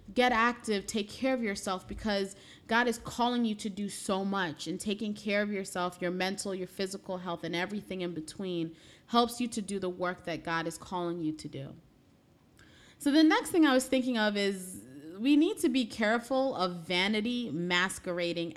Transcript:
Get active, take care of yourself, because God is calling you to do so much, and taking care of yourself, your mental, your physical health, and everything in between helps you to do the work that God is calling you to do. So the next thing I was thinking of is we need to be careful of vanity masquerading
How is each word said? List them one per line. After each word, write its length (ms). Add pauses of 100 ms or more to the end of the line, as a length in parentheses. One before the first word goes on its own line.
(140)
Get 180
active, 540
take 220
care 260
of 80
yourself, 440
because 480 (320)
God 220
is 100
calling 460
you 120
to 140
do 180
so 360
much, 420
and 140
taking 340
care 280
of 100
yourself, 480
your 100
mental, 440
your 120
physical 520
health, 260
and 100
everything 460
in 120
between 640 (320)
helps 340
you 80
to 140
do 160
the 120
work 340
that 180
God 240
is 120
calling 440
you 100
to 160
do. 200 (1300)
So 120
the 140
next 260
thing 160
I 80
was 120
thinking 300
of 200
is 400 (420)
we 160
need 240
to 100
be 160
careful 720
of 320
vanity 640
masquerading 1080